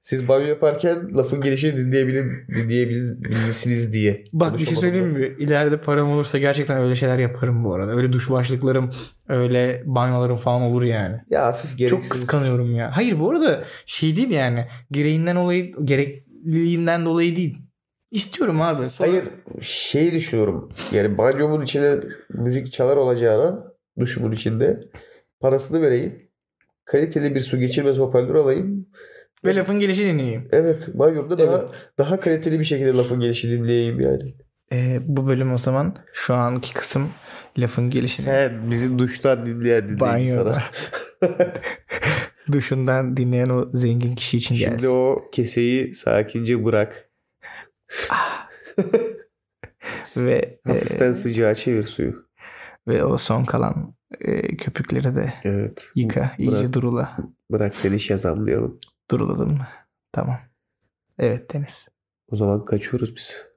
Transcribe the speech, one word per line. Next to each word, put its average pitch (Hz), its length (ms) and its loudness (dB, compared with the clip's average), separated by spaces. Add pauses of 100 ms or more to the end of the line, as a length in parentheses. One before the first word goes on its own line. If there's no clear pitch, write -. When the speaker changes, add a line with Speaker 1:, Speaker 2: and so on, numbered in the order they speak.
Speaker 1:
Siz 131 260 -4
banyo 139 200 4
yaparken 156 680 0
lafın 135 240 0
gelişini 139 360 0
dinleyebilin-, 127 760 0
dinleyebilirsiniz 117 1400 -2
diye. 104 300 2 (100)
Speaker 2:
Bak, 160 200 2
bir - 40 -4
şey 160 80 0 (100)
Speaker 1:
Konuşamadım 180 240 2
Speaker 2:
söyleyeyim 175 160 0
Speaker 1:
da. 135 40 -2
Speaker 2:
mi? 135 240 -2
İleride 147 380 2
param 147 300 2
olursa 143 260 0
gerçekten 139 440 0
öyle 127 140 2
şeyler 127 240 2
yaparım 123 440 0
bu 98 100 0
arada. 98 220 -2
Öyle 127 180 2
duş 127 160 0
başlıklarım, 127 600 0 (380)
öyle 123 580 0
banyolarım 123 520 2
falan 123 240 0
olur 123 220 2
yani. 113 460 -2
Speaker 1:
Ya 143 160 2
hafif 120 240 -2
Speaker 2:
Çok 127 100 -12
Speaker 1:
gereksiz. 123 300 2
Speaker 2:
kıskanıyorum 123 680 0
ya. 117 220 -2
Hayır, 214 220 2
bu 175 120 2
arada 302 320 2 (220)
şey 160 300 0
değil 254 140 0
yani. 123 380 0 (240)
Gereğinden 156 440 2
olayı, 180 480 0
gerekliliğinden 165 1200 0
dolayı 165 300 2
değil. 165 220 -2 (540)
İstiyorum 208 500 -2
abi. 147 280 0
Sonra 156 200 0
Speaker 1:
Hayır, 185 140 2 (380)
şey - 500 0
düşünüyorum. 110 600 -2 (200)
Yani 104 260 2
banyomun 143 440 2
içine 143 340 2 (340)
müzik 127 420 -2
çalar 135 260 2
olacağına 123 680 2 (360)
duşumun 120 320 -2
içinde 110 480 0 (600)
parasını 135 420 2
vereyim. 139 480 0 (560)
Kaliteli 147 500 0
bir 135 60 0
su 127 180 -2
geçirmez 131 380 2
hoparlör 127 380 2
alayım. 185 520 2 (580)
Speaker 2:
Ve 190 100 4
lafın 190 240 0
gelişi 202 260 2
dinleyeyim. 131 460 0
Speaker 1:
Evet, 160 420 2
banyomda 151 460 2
daha, 165 160 4
Speaker 2:
Evet. - 140 -2 (280)
Speaker 1:
daha 156 220 0
kaliteli 160 400 0
bir 156 60 0
şekilde 135 280 2
lafın 123 260 2
gelişi 120 320 0
dinleyeyim 120 480 0
yani. 131 360 -2 (380)
Speaker 2:
Ee, 127 300 0
bu 135 240 -2
bölüm 131 260 0
o 123 40 0
zaman 139 380 0 (180)
şu - 200 -2
anki 123 400 -2
kısım 139 360 -2 (480)
lafın 123 320 0
gelişini. 123 360 -2
Speaker 1:
Sen 123 460 0
bizi 123 280 0
duştan 127 460 2
dinleyen 117 380 2
dinleyici 117 180 -4
Speaker 2:
Banyoda. 123 520 2 (680)
Speaker 1:
sana. 180 100 2
<laughs> 175 220 0 (960)
Speaker 2:
Duşundan 131 680 0
dinleyen 123 320 2
o 127 220 0
zengin 120 440 2
kişi - 220 -2
için 120 180 0
Speaker 1:
Şimdi 117 160 0
Speaker 2:
gelsin. 120 160 0
Speaker 1:
o 127 440 2
keseyi 123 640 0
sakince 113 680 0
bırak. 110 440 0 (1000)
Speaker 2:
Ah. - 400 -4 (280)
<laughs> 190 100 0 (1300)
Ve, 123 500 0
Speaker 1:
Hafiften - 440 2
Speaker 2:
e, - 20 0
Speaker 1:
sıcağa 113 420 0
çevir 110 300 -2
suyu. - 400 -6 (600)
Speaker 2:
ve 127 180 2
o 135 120 2
son 120 280 0
kalan, - 500 -2 (260)
e, - 360 -4
köpükleri 131 580 -2
de 123 180 -2 (100)
Speaker 1:
Evet. 101 520 -2
Speaker 2:
yıka, 117 240 0
Speaker 1:
Bırak. 131 200 -4
Speaker 2:
iyice 123 340 0
durula. 123 440 -2 (340)
Speaker 1:
Bırak 104 240 0
seni 101 240 0
şazamlayalım. 104 800 -2 (320)
Speaker 2:
Duruladın - 360 0
mı? 139 200 -2 (440)
Tamam. 127 260 -4 (840)
Evet 120 340 -2
Deniz. - 340 -8 (400)
Speaker 1:
O - 80 -6
zaman 104 300 2
kaçıyoruz 113 500 -4
biz. - 300 -8 (120)